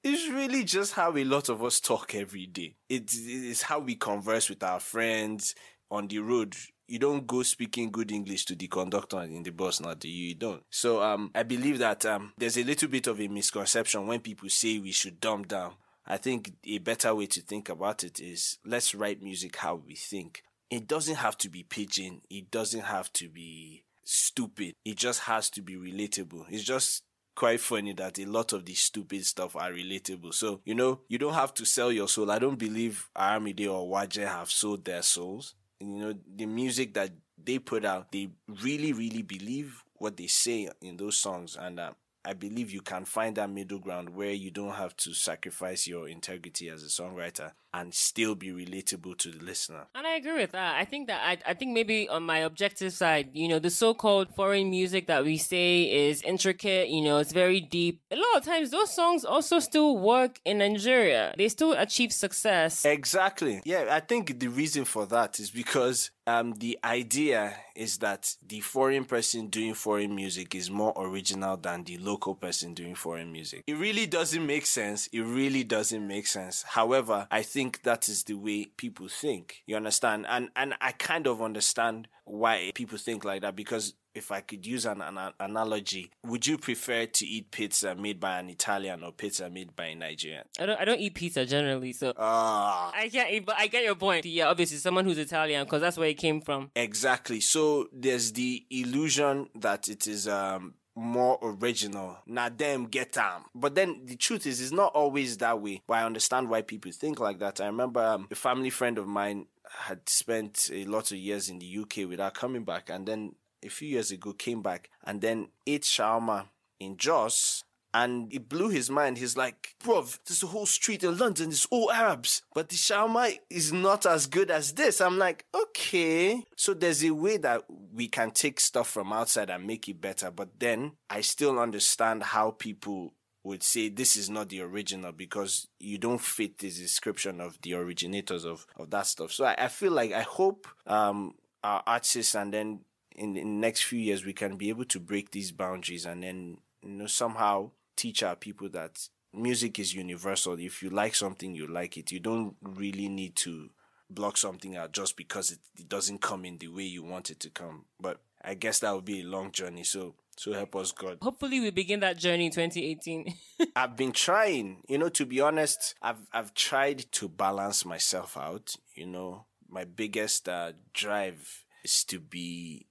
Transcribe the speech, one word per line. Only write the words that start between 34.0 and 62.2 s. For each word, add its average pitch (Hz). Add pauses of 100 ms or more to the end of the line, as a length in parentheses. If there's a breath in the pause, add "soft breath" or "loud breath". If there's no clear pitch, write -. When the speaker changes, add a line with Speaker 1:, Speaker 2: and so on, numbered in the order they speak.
Speaker 1:
have 87
sold 104
their 87
souls. 92 (240)
You 101
know, 104 (200)
the 110
music 120
that 98 (280)
they 127
put 110
out, 95
they 98 (320)
really, 147
really 113
believe 113 (100)
what 104
they 90
say 107 (140)
in 90
those 101
songs. 90
And, 90
uh, 85 (320)
I 95
believe 101
you 98
can 92
find 110
that 104
middle 98
ground 90
where 101
you 95
don't 101
have 95
to 82
sacrifice 90
your 85
integrity 85
as 80
a 76
songwriter 87 (200)
and 87
still 110
be 92
relatable 90
to 87
the 80
listener. 80
Speaker 2:
And 285
I 330
agree 302
with 196
that. 180
I 180
think 285
that 185
I, 175
I 170
think 254
maybe 220
on 160
my 160
objective 185
side, 156
you 160
know, 160
the 165
so-called 208
foreign 196
music 185
that 143
we 156
say 170
is 147
intricate, 185
you 156
know, 147
it's 147
very 180
deep. 170 (100)
A 226
lot 427
of 285
times 311
those 392
songs 339
also -
still 302
work 247
in 202
Nigeria. 202
They 202
still 320
achieve -
success. 180